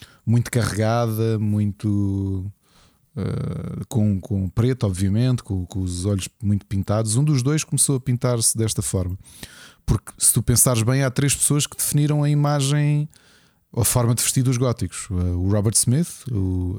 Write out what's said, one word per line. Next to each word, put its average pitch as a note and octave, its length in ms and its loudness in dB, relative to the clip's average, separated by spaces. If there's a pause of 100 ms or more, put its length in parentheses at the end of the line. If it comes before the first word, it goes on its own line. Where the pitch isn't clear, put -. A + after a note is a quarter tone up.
(240)
muito A#2 260 2
carregada, A2 880 0
muito, G2+ 1120 0 (680)
eh, - 720 -6
com, G#2 320 2
com F#2+ 280 -2
preto, B2 380 0
obviamente, G2+ 560 0
com, F#2 240 -4
com - 140 -6
os F2+ 240 -4
olhos G2 240 -2 (140)
muito G2+ 240 0
pintados. G#2+ 500 -2
Um C#3 80 2
dos D3 180 2
dois D3 220 0
começou C#3+ 320 0
a B2+ 40 -2
pintar-se B2 560 0
desta A2 240 -2
forma. F#2 380 -2 (680)
Porque - 320 -2
se - 160 2
tu B2+ 100 2
pensares A#2+ 420 2
bem, C3 180 2
há C3+ 80 2
três C3+ 240 0
pessoas - 320 0
que - 100 -12
definiram D3 460 2
a D3 80 2
imagem, D3 800 2 (680)
a A2 80 2
forma A#2+ 300 2
de A2+ 80 -2
vestir - 220 0
dos B2+ 120 2
góticos. A#2+ 540 -2
Eh, G2 40 -4
o F2+ 360 0
Robert G#2 240 2
Smith, - 560 0
o, F#2 480 -2